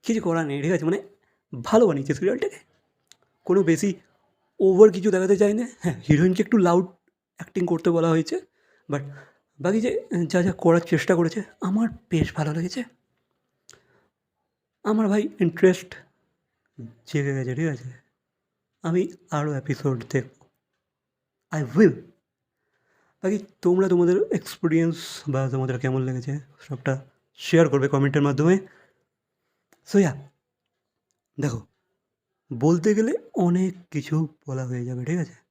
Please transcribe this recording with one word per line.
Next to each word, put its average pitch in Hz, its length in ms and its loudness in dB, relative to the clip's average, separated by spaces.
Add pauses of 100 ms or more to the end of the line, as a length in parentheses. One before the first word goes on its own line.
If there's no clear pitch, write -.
কিছু 220 180 -2
করার 165 240 -2
নেই, 143 160 -6
ঠিক 160 100 -2
আছে? 160 140 -2
মানে, 190 240 -2 (540)
ভালো 220 240 4
বানিয়েছে 139 260 -2
সিরিয়ালটাকে, - 460 -4 (840)
কোনো 185 180 2
বেশি 170 300 0 (680)
ওভার 190 320 8
কিছু 190 200 0
দেখাতে 190 260 2
চায় 208 160 4
না। 233 140 -4 (120)
হ্যাঁ, 151 280 -4
হিরোইনকে 175 360 4
একটু 233 140 2
লাউড 180 280 4 (500)
অ্যাক্টিং 180 300 -6
করতে 170 240 0
বলা 165 200 2
হয়েছে, 160 320 0 (480)
but 143 120 -4 (580)
বাকি 196 220 0
যে 381 260 -4 (200)
যা 180 140 0
যা 185 100 0
করার 170 280 4
চেষ্টা 170 360 0
করেছে, 170 280 -2 (180)
আমার 214 280 -2 (200)
বেশ - 240 -2
ভালো 151 200 -4
লেগেছে। 180 300 -8 (2000)
আমার 220 240 0
ভাই 208 220 0 (100)
ইন্টারেস্ট 180 560 2 (840)
জেগে 139 540 -6
গেছে, 127 200 -4
ঠিক 160 120 -2
আছে? 127 240 -8 (880)
আমি 175 300 -2 (200)
আরও 151 220 -4
এপিসোড 131 560 -4
দেখব, - 360 -8 (1040)
I 156 120 -4 (140)
will। 180 160 6 (1300)
বাকি 196 160 -2 (220)
তোমরা 185 280 2
তোমাদের 175 420 2
এক্সপিরিয়েন্স 165 640 0 (340)
বা 131 200 -2
তোমাদের 131 300 -4
কেমন 131 220 -2
লেগেছে, 127 380 -6 (200)
সবটা 135 460 -6 (300)
শেয়ার 165 340 2
করবে 139 180 0
কমেন্টের 139 340 0
মাধ্যমে। 147 380 2 (1300)
So, - 80 -8
yeah, 185 200 4 (1300)
দেখো, 120 240 -4 (880)
বলতে 165 420 2
গেলে 220 180 0 (200)
অনেক 185 420 0 (160)
কিছু 156 360 -4 (200)
বলা 131 180 -8
হয়ে 123 200 -8
যাবে, 123 200 -8
ঠিক 165 120 -4
আছে? 165 160 -6 (160)